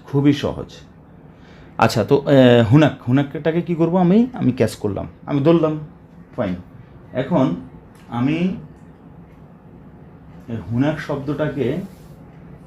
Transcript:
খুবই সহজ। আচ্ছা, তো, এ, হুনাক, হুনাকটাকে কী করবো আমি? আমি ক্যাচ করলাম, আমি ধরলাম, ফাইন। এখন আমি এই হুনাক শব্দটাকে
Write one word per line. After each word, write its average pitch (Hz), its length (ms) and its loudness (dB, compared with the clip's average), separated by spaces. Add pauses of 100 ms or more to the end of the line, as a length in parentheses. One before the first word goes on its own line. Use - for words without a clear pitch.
খুবই 139 280 2
সহজ। 107 340 -4 (1120)
আচ্ছা, 113 260 2
তো, 139 260 0
এ, 127 320 6
হুনাক, 123 460 2
হুনাকটাকে 147 540 -2
কী 175 120 -4
করবো 165 220 0
আমি? 190 360 4
আমি 127 200 -2
ক্যাচ 117 220 0
করলাম, 98 320 -6 (200)
আমি 143 140 -2
ধরলাম, 156 380 2 (580)
ফাইন। 98 180 -4 (580)
এখন 131 440 -2 (520)
আমি 156 480 -2 (1900)
এই 117 80 -8 (160)
হুনাক 147 280 -2
শব্দটাকে 139 760 -6 (920)